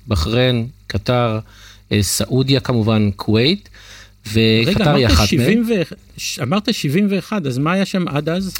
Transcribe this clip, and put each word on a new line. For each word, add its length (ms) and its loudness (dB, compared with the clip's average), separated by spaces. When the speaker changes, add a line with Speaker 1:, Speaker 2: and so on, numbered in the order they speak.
Speaker 1:
בחריין, 580 0
קטר, 520 0
אה, 100 2
סעודיה 580 0
כמובן, 560 0
כווית, 520 0
Speaker 2:
רגע, 440 2
Speaker 1:
וקטר 240 2
היא 120 4
Speaker 2:
אמרת 60 4
Speaker 1:
אחת 200 4
מהם. 100 2
Speaker 2:
שבעים 260 2
ו-, 140 0
ש-, 220 -10
אמרת 360 -2
שבעים 360 0
ואחד, 360 -4
אז 120 -4
מה 140 0
היה 120 0
שם 240 -4
עד 200 -4
אז? 320 -4